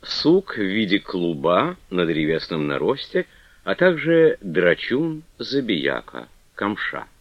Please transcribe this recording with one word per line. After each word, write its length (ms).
сук 560
в 40
виде 380
клуба 760
на 160
древесном 600
наросте, 580
а 120
также 640
драчун, 840
забияка, 920
камша. 520